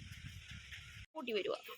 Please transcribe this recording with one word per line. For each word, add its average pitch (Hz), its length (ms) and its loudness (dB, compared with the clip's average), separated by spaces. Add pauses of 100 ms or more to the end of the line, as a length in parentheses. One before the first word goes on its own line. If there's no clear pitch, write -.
(1160)
കൂട്ടി 262 220 2
വരുവാ. - 220 6 (180)